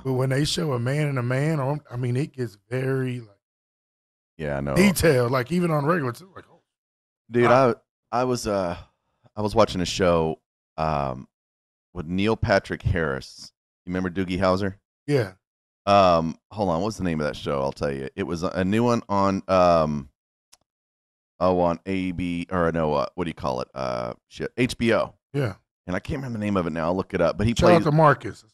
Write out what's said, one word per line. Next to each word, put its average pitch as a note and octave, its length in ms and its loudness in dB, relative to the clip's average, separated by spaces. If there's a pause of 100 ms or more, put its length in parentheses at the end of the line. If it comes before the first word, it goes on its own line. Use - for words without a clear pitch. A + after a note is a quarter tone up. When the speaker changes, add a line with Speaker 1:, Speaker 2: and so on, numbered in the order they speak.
Speaker 1:
But C3 100 -2
when C3 160 0
they C3+ 140 0
show D#3 280 -2
a A#2+ 60 -2
man C#3+ 300 -2
and C3+ 100 -4
a A#2+ 40 -2
man, C#3 380 -2
or, C#3 200 -4 (100)
I B2 60 -12
mean, B2 200 -2
it D3 160 -4
gets B2 240 -8 (120)
very, C3 520 -4
like, G#2+ 100 -20 (1080)
Speaker 2:
Yeah, D2 200 -4
I - 20 -4
know. C#2 140 -4
Speaker 1:
detailed, D#3 560 4
like, B2+ 220 -2
even F3 180 0
on D3+ 160 0
regular, D3 260 -2
too, F#3 220 -18
like, G#2+ 160 -20
oh. - 100 -20 (720)
Speaker 2:
Dude, A#2+ 140 4
Speaker 1:
Wow. A#2+ 300 6 (380)
Speaker 2:
I, A#2+ 80 0
I B2+ 40 0
was, B2 220 -2
uh, F#2 300 -2 (580)
I G#2 80 -6
was G#2+ 120 -4
watching G#2 260 4
a F2 60 0
show, E2+ 540 2 (360)
um, C#2+ 520 -4 (680)
with F2 120 -10
Neil G2 300 0
Patrick - 460 0
Harris. D2 680 -4 (340)
You F2+ 80 -10
remember F#2 160 -2
Doogie F2+ 280 -4
Howser? F#2+ 380 0 (300)
Speaker 1:
Yeah. A#2+ 260 -2 (540)
Speaker 2:
Um, F2+ 520 4 (120)
hold G#2 200 -2
on, E2 100 0
what G2+ 60 -2
was A2 120 -6
the F#2+ 60 -6
name E2 160 -2
of D2 60 -2
that C2 100 -4
show? C#2+ 260 -4
I'll C#2 100 -2
tell D2 200 -4
you. C2+ 240 -8
It G2 80 -6
was D#2+ 180 -6
a, F2+ 60 -2
a F#2 160 -2
new G#2+ 200 2
one A#2+ 240 2
on, G2 400 0
um, E2 600 2 (1300)
oh, F2+ 200 2
on E2+ 260 0
A F#2 260 -2
B, E2+ 380 -4
or F2 220 0
no, D#2+ 220 0
uh, C#2 200 0
what F2 100 -4
do E2 60 -4
you - 40 -10
call B1+ 280 -4
it? - 120 -8
Uh, A#1+ 400 -6 (140)
shit, - 280 -10
H B2 200 -2
B A#2 180 2
O. D2+ 200 -2 (180)
Speaker 1:
Yeah. C3 220 -4 (320)
Speaker 2:
And F2+ 80 -4
I G#2 60 -4
can't D3+ 180 -8
remember A#2+ 220 -8
the G#2 40 -4
name G#2 120 0
of F2 100 2
it E2 60 -4
now. D#2+ 140 -4
I'll F2+ 100 0
look F#2 180 -4
it F2+ 60 -2
up. E2 180 2
But G#2 80 0
he A#2 80 2
Speaker 1:
Shout - 160 4
out - 60 8
Speaker 2:
plays - 80 2
Speaker 1:
to D3+ 80 2
Marcus. C#3+ 520 2
I - 80 -20